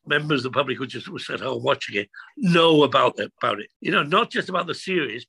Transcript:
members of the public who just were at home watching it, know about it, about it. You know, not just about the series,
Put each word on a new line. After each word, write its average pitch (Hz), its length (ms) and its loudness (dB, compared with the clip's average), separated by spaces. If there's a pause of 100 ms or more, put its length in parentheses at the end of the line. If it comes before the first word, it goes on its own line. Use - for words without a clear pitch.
members 147 400 0
of 127 80 -8
the 131 60 -2
public 131 200 -2
who 131 80 -6
just 117 220 -12
were 147 120 -12 (120)
at 123 80 -6
home 117 220 -6
watching 131 340 -2
it, 101 140 -4 (260)
know 165 460 6
about 123 360 2
it, 107 220 -6
about 107 200 -2
it. - 100 -16 (100)
You 160 120 -4
know, 190 100 2
not 180 280 0
just 196 180 -4
about 175 180 -4
the 151 80 -6
series, 131 540 -4